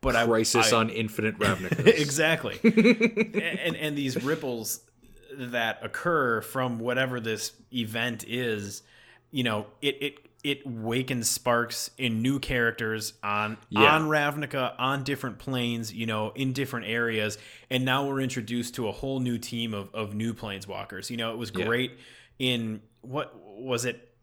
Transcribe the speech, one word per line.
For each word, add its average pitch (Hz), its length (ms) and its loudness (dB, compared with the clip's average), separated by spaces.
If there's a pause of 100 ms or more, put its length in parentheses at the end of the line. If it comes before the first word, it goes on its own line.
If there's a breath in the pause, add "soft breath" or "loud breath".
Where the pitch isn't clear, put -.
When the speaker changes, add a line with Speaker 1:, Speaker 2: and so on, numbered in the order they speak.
Speaker 1:
but 127 140 2
I, 117 100 6
Speaker 2:
Crisis 113 460 6
Speaker 1:
I 117 60 6
Speaker 2:
on 110 120 4
Infinite 110 500 -2
Speaker 1:
<laughs> - 0 -
Speaker 2:
Ravnica. 95 460 2
Speaker 1:
Exactly. 151 760 4
Speaker 2:
<laughs> 220 760 4
Speaker 1:
And, 160 360 -2
and 147 220 -2
these 131 260 -2
ripples 131 560 -4 (540)
that 120 500 -2
occur 123 580 2
from 123 380 -2
whatever 123 400 0
this 110 320 -4 (220)
event 117 540 -2
is, 110 540 -4 (500 soft breath)
you 131 120 0
know, 107 240 0 (140)
it, 139 200 0
it, 143 160 -6 (260)
it 143 240 -4
wakens 120 600 -2
sparks - 680 0
in 113 240 0
new 131 180 2
characters 113 800 -2
on, 107 360 -2 (120)
Speaker 2:
Yeah. 143 260 8
Speaker 1:
on 160 120 4
Ravnica, 147 720 0
on 135 240 0
different 135 340 -4
planes, 117 560 -4
you 113 120 -4
know, 107 280 -2
in 135 200 -2
different 123 340 -4
areas. 110 500 0 (320 loud breath)
And 127 160 2
now 135 220 2
we're 135 140 0
introduced 120 540 -2
to 120 120 -2
a 98 60 -2
whole 135 260 -4
new 123 180 0
team 117 360 -4
of, 98 200 -8
of 104 220 -6
new 113 180 -2
Planeswalkers. 98 760 -8
You 120 80 -6
know, 113 160 -2
it 110 40 -6
was 113 160 -6
Speaker 2:
Yeah. 92 120 -2
Speaker 1:
great 120 260 0 (480 loud breath)
in, 117 420 -2 (200)
what 131 360 -8
was 113 480 -4
it? 120 200 -6 (180)